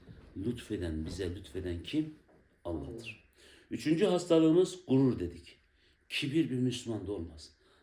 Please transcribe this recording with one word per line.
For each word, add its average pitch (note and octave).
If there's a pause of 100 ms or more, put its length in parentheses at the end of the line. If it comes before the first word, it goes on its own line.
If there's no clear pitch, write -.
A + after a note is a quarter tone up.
(360)
lütfeden, F2+
bize F2
lütfeden F2
kim? D#3 (500)
Allah'tır. C3+ (460)
Üçüncü D#3+
hastalığımız F3 (100)
gurur C3
dedik. - (500)
Kibir C#3+
bir B2+
Müslümanda A2
olmaz. - (260)